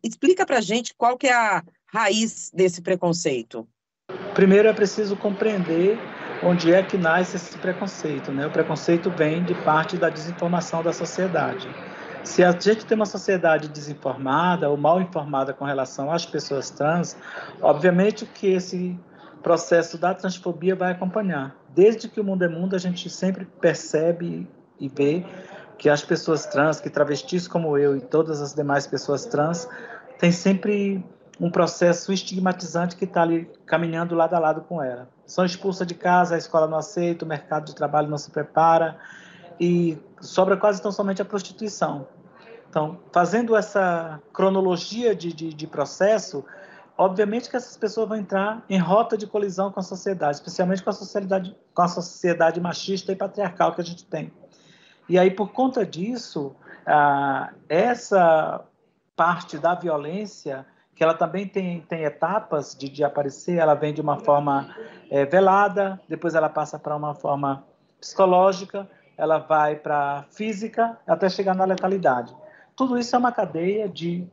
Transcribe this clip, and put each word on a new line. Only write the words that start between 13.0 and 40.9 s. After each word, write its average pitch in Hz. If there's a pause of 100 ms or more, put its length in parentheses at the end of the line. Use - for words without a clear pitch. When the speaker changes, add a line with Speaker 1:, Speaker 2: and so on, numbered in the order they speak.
Speaker 2:
sociedade 170
desinformada 147
ou 147
mal 160
informada 143
com 139
relação 139
às 170
pessoas 139
trans, 160 (420)
obviamente 180
que -
esse 180 (420)
processo 165
da 175
transfobia 185
vai 185
acompanhar. 180 (140)
Desde 214
que -
o 208
mundo 190
é 175
mundo, 180
a 185
gente 180
sempre 185 (140)
percebe 170 (320)
e 143
vê 143 (520)
que 151
as 147
pessoas 156
trans, 151
que -
travestis 147
como 160
eu 143
e -
todas 151
as 139
demais 143
pessoas 139
trans, 165 (500)
têm 175
sempre 196 (380)
um 170
processo 175
estigmatizante 180
que 190
tá 175
ali 165 (160)
caminhando 170
lado 165
a 170
lado 156
com 170
ela. 127 (160)
São -
expulsas 180
de 175
casa, 180
a -
escola 156
não 160
aceita, 170
o -
mercado 151
de 151
trabalho 151
não 147
se -
prepara 160 (640)
e 175 (240)
sobra 190
quase 196
tão 208